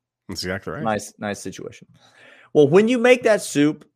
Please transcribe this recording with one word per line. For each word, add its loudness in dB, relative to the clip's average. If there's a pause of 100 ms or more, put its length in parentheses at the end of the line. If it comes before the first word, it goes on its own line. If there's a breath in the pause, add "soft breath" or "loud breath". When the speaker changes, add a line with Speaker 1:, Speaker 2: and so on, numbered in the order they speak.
(300)
Speaker 1:
That's -12
exactly -8
right. -10
Speaker 2:
Nice, -6
nice -10
situation. -16 (680 soft breath)
Well, 6
when 4
you 0
make 2
that 2
soup -2 (120)